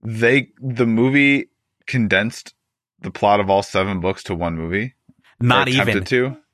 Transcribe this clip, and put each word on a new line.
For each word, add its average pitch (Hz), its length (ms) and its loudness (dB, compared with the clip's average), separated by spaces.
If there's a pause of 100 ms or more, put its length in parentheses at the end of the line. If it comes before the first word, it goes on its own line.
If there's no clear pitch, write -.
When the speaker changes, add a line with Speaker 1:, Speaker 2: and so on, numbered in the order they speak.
Speaker 1:
They, 117 460 0 (120)
the 123 240 -2
movie 131 640 2 (400)
condensed 107 680 -2 (460)
the 98 120 -12
plot 104 280 2
of 98 100 -2
all 98 140 2
seven 95 360 -2
books 92 240 -4
to 92 120 -6
one 85 200 -4
movie? 92 380 -6 (460)
Speaker 2:
Not 123 280 2
Speaker 1:
Or 127 40 -2
Speaker 2:
even. 131 180 2
Speaker 1:
attempted 101 180 -2
to? 127 300 0 (160)